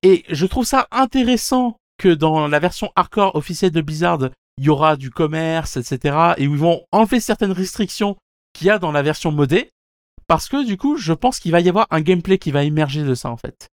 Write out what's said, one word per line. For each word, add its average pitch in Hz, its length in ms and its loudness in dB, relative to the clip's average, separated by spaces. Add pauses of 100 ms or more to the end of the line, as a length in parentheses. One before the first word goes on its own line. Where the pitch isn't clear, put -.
Et 180 260 6
je 170 180 -2
trouve 240 180 -2
ça 262 260 0
intéressant 254 840 0 (220)
que 190 100 2
dans 156 400 2
la 147 100 0
version 180 380 -2
hardcore - 400 0
officielle 170 340 -2
de 160 100 0
Blizzard, 156 500 -2 (280)
il 135 60 -6
y 147 40 4
aura 151 280 2
du 135 140 -12
commerce, 160 640 -4
et 127 60 -6
cetera, 147 560 0
et 139 100 0
où 147 60 0
ils 143 40 -2
vont 170 340 2
enlever 220 280 2
certaines 202 320 -2
restrictions 190 640 -4 (360)
qu'il 156 140 -4
y 196 40 4
a 214 80 2
dans 170 140 -4
la 147 100 0
version 151 300 -2
modée, 147 380 0 (560)
parce - 220 0
que 277 180 -2
du 202 100 -2
coup, 294 200 0
je 165 160 -2
pense 247 280 0
qu'il 165 120 -2
va 170 80 6
y 175 80 4
avoir 180 220 2
un 160 100 2
gameplay 185 380 2
qui 170 120 -4
va 143 140 0
émerger 151 400 -2
de 135 100 0
ça, 123 160 -8
en 117 60 -10
fait. - 400 -14